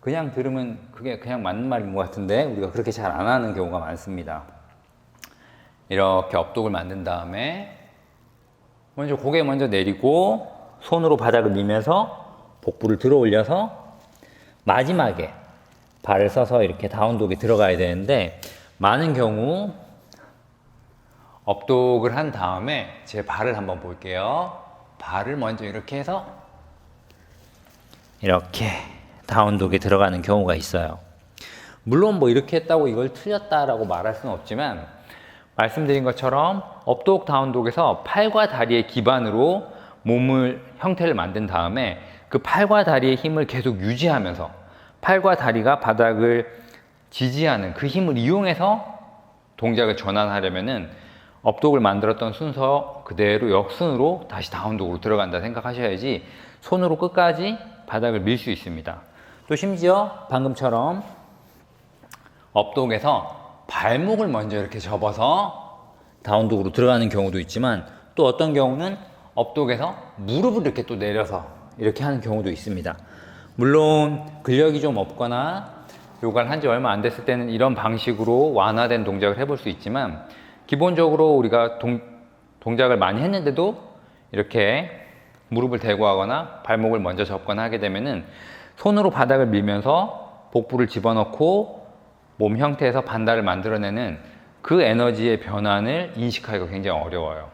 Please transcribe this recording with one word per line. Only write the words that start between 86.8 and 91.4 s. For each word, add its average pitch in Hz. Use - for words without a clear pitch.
먼저 92
접거나 101
하게 113
되면은 101
손으로 208
바닥을 131
밀면서 104
복부를 120
집어넣고 120